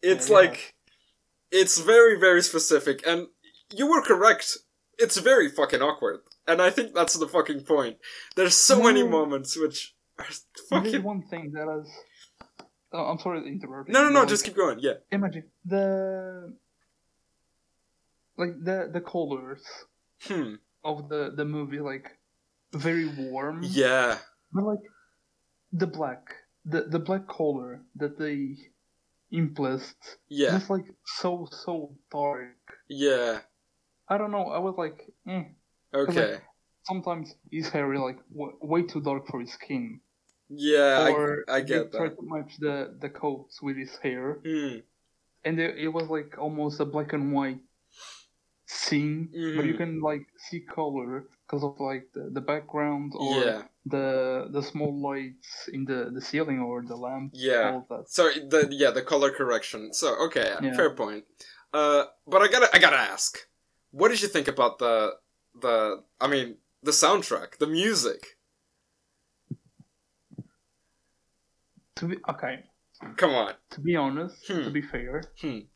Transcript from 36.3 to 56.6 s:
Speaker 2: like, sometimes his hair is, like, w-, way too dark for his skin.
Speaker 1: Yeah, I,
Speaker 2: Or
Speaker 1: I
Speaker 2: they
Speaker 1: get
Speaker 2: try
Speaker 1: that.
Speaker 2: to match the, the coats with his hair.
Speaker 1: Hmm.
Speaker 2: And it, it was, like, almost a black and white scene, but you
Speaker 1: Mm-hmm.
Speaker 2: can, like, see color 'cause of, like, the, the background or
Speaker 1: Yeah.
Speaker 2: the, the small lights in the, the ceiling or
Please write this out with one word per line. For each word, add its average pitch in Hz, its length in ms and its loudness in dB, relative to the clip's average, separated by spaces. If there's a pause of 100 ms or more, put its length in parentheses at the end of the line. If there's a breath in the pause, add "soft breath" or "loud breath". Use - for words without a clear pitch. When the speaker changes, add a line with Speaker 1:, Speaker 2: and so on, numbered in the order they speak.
Speaker 2:
like, 98 100 -12 (400)
sometimes 175 500 -8 (180)
his 156 180 -6
hair 143 240 -2
is, 139 80 -2
like, 131 180 -6 (120)
w-, 143 300 -12
way 165 220 0
too 160 180 -6
dark 139 260 -4
for 131 120 -8
his 120 140 -12
skin. 123 480 -8 (480)
Speaker 1:
Yeah, 143 580 4
I, 143 40 6
Speaker 2:
Or 147 360 0
Speaker 1:
I 135 140 2
Speaker 2:
they 135 60 -6
Speaker 1:
get 120 240 -2
Speaker 2:
try 113 180 -4
Speaker 1:
that. 160 60 -14
Speaker 2:
to - 80 -16
match 151 360 -10
the, 143 400 -6
the 143 100 -10
coats - 520 -8
with 139 160 -6
his 131 200 -12
hair. 135 480 -6
Speaker 1:
Hmm. 147 320 -4 (680)
Speaker 2:
And 165 140 -2
it, 165 180 -4
it 156 120 -4
was, 160 200 -4
like, 151 280 -6
almost 147 420 -6
a 147 60 0
black 151 280 -6
and 143 200 -2
white 135 280 -4 (1040 loud breath)
scene, 151 640 -2
but 165 80 -12
you 156 340 -2
Speaker 1:
Mm-hmm. 160 40 -4
Speaker 2:
can, 165 240 -4
like, 151 240 -4 (120)
see - 240 -12
color 139 640 -8 (200)
'cause 143 160 -4
of, 139 160 -8
like, 135 340 -6
the, 143 180 -12
the 139 100 -8
background 147 760 -4
or 139 280 -2
Speaker 1:
Yeah. 110 200 -2 (220)
Speaker 2:
the, 131 680 -2
the 139 100 -4
small 147 380 -4
lights 135 760 -10
in 135 120 -6
the, 127 280 -4
the 127 80 -10
ceiling 143 380 -4
or 120 240 -6